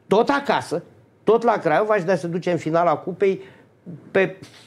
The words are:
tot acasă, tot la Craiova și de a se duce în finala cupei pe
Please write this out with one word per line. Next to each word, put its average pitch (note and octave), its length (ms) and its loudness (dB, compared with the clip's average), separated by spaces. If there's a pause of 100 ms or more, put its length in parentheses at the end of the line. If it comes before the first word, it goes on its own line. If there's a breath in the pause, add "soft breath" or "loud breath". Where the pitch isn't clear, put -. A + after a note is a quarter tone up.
tot A3+ 220 2
acasă, G#3 540 -2 (420)
tot A3 180 4
la A3+ 160 2
Craiova G3 380 2
și F3+ 80 -2
de G3 80 0
a F#3 40 2
se E3+ 100 -8
duce E3+ 240 -4
în F3 60 0
finala E3 400 0
cupei F#3+ 440 -2 (680 loud breath)
pe F#3+ 260 0 (300)